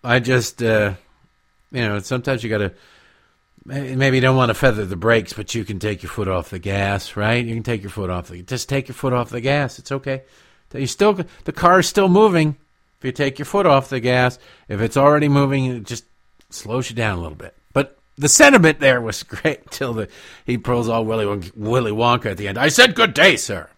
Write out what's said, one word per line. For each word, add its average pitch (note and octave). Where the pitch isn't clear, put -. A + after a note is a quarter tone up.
I A#2+
just, A#2+
uh, G#2+
you B2+
know, G#2
sometimes B2
you A2+
gotta, G#2
may-, C3+
maybe C3
you B2
don't C3
wanna A#2+
feather A2
the F#2
brakes, A2
but -
you A2+
can G2+
take G#2
your G2
foot G2+
off F#2
the G2
gas, G2
right? A2+
You A2+
can A2+
take G#2+
your G2
foot F#2+
off F2+
the, F2
just A#2+
take C3+
your B2
foot B2+
off A#2+
the A#2+
gas. C#3
It's -
okay. C3+
You C3
still, G3+
the D#3
car's F3+
still G3
moving. F3
If -
you C3
take C#3
your D3
foot G3
off C3+
the C3
gas, B2+
if G#2
it's A2+
already D3
moving, C#3
it A#2+
just -
slows A#2+
you A2+
down G#2+
a -
little D2+
bit. -
But -
the D3
sentiment G3+
there B2+
was A2+
<laughs> -
great -
till B2
the, G#2+
he B2
pulls A#2+
all A2+
Willy A2
Wonk-, G2+
Willy A2+
Wonka A#2+
at F2+
the G#2
end. G2
"I C#3+
said A#3+
good A3
day, D#3+
sir. F2